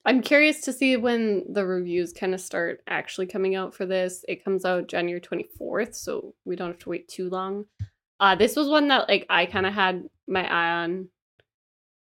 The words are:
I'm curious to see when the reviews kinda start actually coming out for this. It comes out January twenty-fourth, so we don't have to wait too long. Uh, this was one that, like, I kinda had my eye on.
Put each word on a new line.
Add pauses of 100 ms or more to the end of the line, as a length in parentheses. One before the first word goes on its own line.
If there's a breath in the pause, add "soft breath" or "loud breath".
I'm
curious
to
see
when
the
reviews
kinda
start
actually
coming
out
for
this.
It
comes
out
January
twenty-fourth,
so (100)
we
don't
have
to
wait
too
long. (540 loud breath)
Uh,
this
was
one
that,
like,
I
kinda
had (180)
my
eye
on. (960)